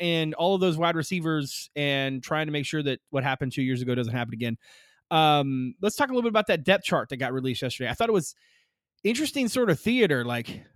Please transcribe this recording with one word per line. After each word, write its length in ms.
and 340
all 220
of 40
those 180
wide 180
receivers 800
and 480
trying 220
to 60
make 140
sure 160
that 160
what 120
happened 300
two 100
years 200
ago 120
doesn't 200
happen 200
again, 240
um, 680
let's 140
talk 140
a 40
little 100
bit 80
about 180
that 160
depth 180
chart 280
that 80
got 140
released 300
yesterday. 260
I 60
thought 140
it 40
was 220
interesting 460
sort 220
of 100
theater. 460
Like, 360